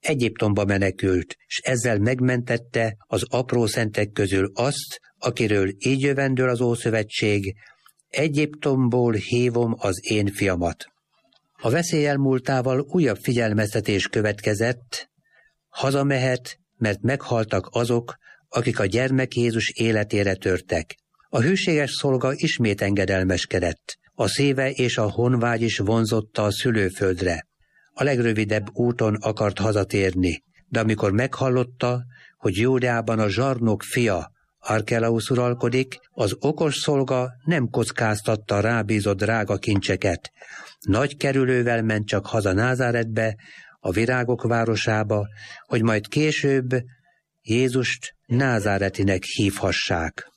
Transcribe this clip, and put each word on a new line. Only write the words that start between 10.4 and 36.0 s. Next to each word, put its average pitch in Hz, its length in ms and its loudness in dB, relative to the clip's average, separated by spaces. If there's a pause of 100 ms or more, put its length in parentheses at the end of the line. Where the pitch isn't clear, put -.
A 117 100 0
veszély 160 360 0
elmúltával 135 720 2
újabb 139 360 2
figyelmeztetés 107 920 0
következett: 107 1000 -2 (600)
hazamehet, 135 880 0 (180)
mert 104 240 -2
meghaltak - 720 -2
azok, 120 420 0 (340)
akik 117 300 -2
a 104 80 0
gyermek 131 480 0
Jézus 117 400 0
életére 104 600 0
törtek. 90 640 -4 (320)
A 120 120 -2
hűséges 151 500 2
szolga 131 440 0
ismét 117 480 0
engedelmeskedett. 95 1160 0 (160)
A 110 120 0
szíve 135 440 2
és 127 280 -2
a 107 120 2
honvágy 120 520 2
is 110 160 0
vonzotta 110 680 0
a 104 80 2
szülőföldre. 92 960 0 (460)
A - 120 -2
legrövidebb 110 680 0
úton 120 420 0
akart 104 440 -2
hazatérni, 95 840 0 (240)
de 113 140 -2
amikor 107 320 2
meghallotta, 123 920 0 (320)
hogy 95 200 -2
Júdeában 117 600 2
a 107 100 2
zsarnok 113 540 0
fia, 104 480 -2 (320)
Arkelausz 113 680 0
uralkodik, 123 680 0 (140)